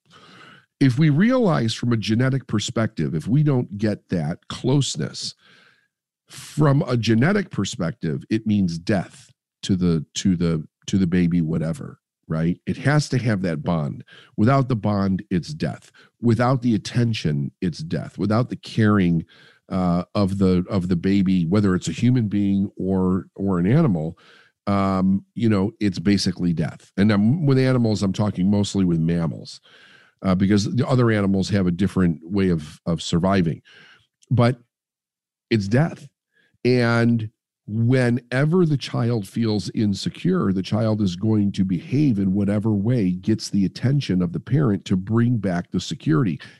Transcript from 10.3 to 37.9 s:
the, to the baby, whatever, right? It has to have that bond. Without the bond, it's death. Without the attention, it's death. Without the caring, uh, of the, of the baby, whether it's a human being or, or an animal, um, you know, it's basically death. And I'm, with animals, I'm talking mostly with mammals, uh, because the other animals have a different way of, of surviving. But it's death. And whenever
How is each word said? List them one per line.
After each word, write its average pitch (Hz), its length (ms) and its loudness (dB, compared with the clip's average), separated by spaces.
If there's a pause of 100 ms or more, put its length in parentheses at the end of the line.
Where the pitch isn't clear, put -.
the, 82 300 -2 (220)
to 101 100 0
the 95 100 2
baby, 87 340 2
whatever, 78 580 -4 (280)
right? 82 380 -2
It 92 120 -4
has 147 320 0
to 131 80 -2
have 110 240 -2
that 82 220 -4
bond. 76 400 -4 (340)
Without 127 320 2
the 131 60 0
bond, 98 540 -2
it's 82 240 -4
death. 76 380 -8 (300)
Without 120 400 2
the 120 120 2
attention, 101 760 -2 (100)
it's 90 180 -4
death. 80 380 -8
Without 107 320 0
the 98 60 -8
caring, 98 680 2 (440)
uh, 90 340 0 (120)
of 98 220 0
the, 92 320 2
of 92 200 -2
the 92 80 2
baby, 95 480 2
whether 98 300 2
it's 87 120 -4
a 82 60 -4
human 120 340 2
being 98 480 0
or, 92 600 0
or 95 220 -2
an 87 80 0
animal, 98 520 0 (500)
um, 98 640 0
you 117 140 -2
know, 101 320 2
it's 101 200 -2
basically 87 540 0
death. - 440 -6
And 104 140 2
I'm, 117 340 2
with 135 120 4
animals, 120 460 0
I'm 98 80 0
talking 98 400 -2
mostly 101 320 0
with 85 160 2
mammals, 80 600 -4 (640)
uh, 95 120 2
because 98 300 2 (100)
the 117 120 2
other 123 220 4
animals 98 400 0
have 98 180 2
a 90 40 2
different 87 500 0
way 95 280 0
of, 78 360 -4
of 85 160 -2
surviving. 87 600 0 (680)
But 123 280 2 (920)
it's 101 200 0
death. 143 380 0 (560)
And 117 640 2 (380)
whenever 127 960 0